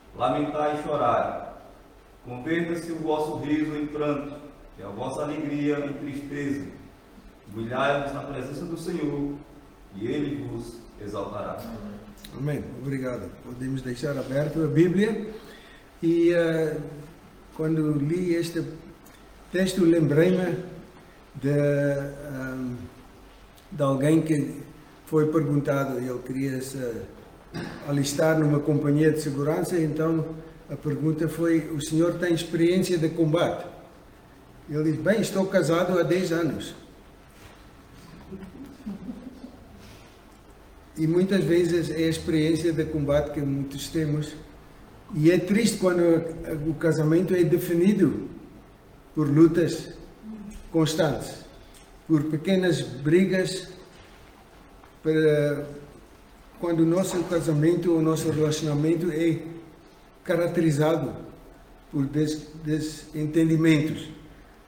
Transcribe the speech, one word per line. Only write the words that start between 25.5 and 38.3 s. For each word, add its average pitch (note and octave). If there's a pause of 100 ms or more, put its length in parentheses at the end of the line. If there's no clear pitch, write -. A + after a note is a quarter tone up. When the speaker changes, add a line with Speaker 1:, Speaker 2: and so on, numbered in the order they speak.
Speaker 2:
ele B2
queria C3
se C3 (1040)
alistar C#3+
numa D3
companhia D3
de -
segurança, D#3
então D#3+ (420)
a D3+
pergunta D3+
foi: E3
"O D#3
senhor D#3+
tem F3
experiência F3
de D#3
combate?" D#3+ (1000)
Ele D#3
diz: C#3+
"Bem, G3+
estou F#3
casado F3
há E3
dez E3
anos." D3+ (4000)